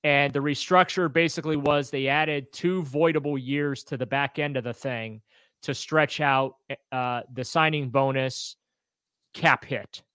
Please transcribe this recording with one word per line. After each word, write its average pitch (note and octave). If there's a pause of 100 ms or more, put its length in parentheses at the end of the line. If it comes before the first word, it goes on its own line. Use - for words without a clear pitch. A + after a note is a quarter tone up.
And C#3+
the C#3
restructure F3
basically D#3+
was C#3+
they C3+
added D3
two F3+
voidable D3
years C#3
to C3+
the B2+
back C#3
end D3
of A#2+
the A#2+
thing A2+ (400)
to C#3+
stretch D#3
out, C3+ (360)
uh, B2 (100)
the B2+
signing D#3
bonus C3+ (760)
cap D3
hit. - (120)